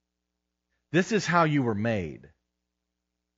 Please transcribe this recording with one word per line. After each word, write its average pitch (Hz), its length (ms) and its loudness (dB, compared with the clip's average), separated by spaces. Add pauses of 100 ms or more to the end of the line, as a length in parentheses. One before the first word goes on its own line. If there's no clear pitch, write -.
(920)
This 180 220 0
is 208 120 0
how 170 200 2
you 147 180 2
were 117 120 0
made. 98 540 -4 (1080)